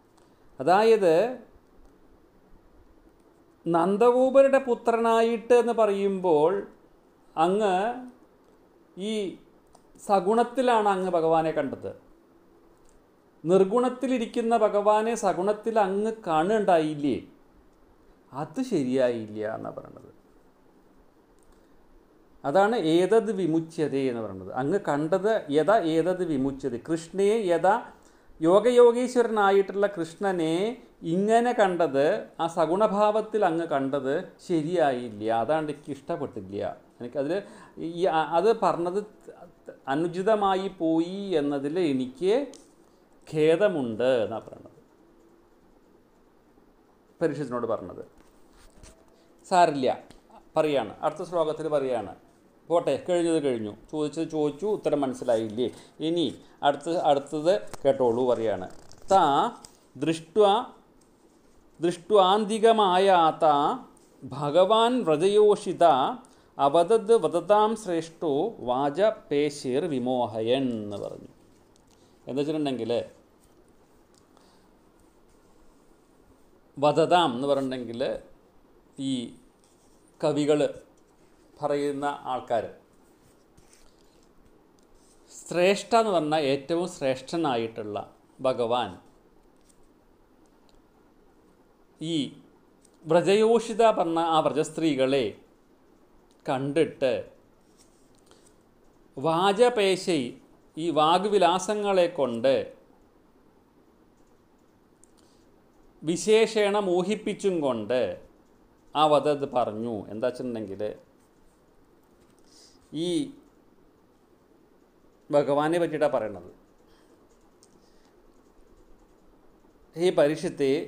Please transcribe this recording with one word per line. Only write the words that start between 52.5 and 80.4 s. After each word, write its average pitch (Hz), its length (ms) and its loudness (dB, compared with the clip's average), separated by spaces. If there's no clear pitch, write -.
പോട്ടെ, 165 320 0
കഴിഞ്ഞത് 170 400 0
കഴിഞ്ഞു, 117 300 -4
ചോദിച്ചത് 151 440 -6
ചോദിച്ചു, 151 380 -4
ഉത്തരം 156 340 -2
മനസ്സിലായില്ലേ? 120 640 -2
ഇനി 165 260 -2
അടുത്ത, 143 280 0
അടുത്തത് 151 500 2
കേട്ടോളൂ, 131 480 2
പറയാണ്. 110 420 -2
താ 190 140 4
ദൃഷ്ട്വാ, 160 560 0
ദൃഷ്ട്വാന്തികമായാത 190 1700 4
ഭഗവാൻ 180 680 2
വ്രജയോഷിത 190 840 4
അവതത് 175 600 2
വദതാം 185 580 2
ശ്രേഷ്ഠോ 165 580 -6
വാജപേശിർ 143 1300 -2
വിമോഹയൻ 123 880 -2
എന്ന് 104 240 -8
പറഞ്ഞു. - 340 -12
എന്താ 127 120 -6
വെച്ചിട്ടുണ്ടെങ്കിൽ, 139 520 -4
വദതാം 151 560 2
എന്ന് 131 140 -4
പറഞ്ഞിട്ടുണ്ടെങ്കിൽ 127 560 -4
ഈ 135 140 -4
കവികൾ 147 380 0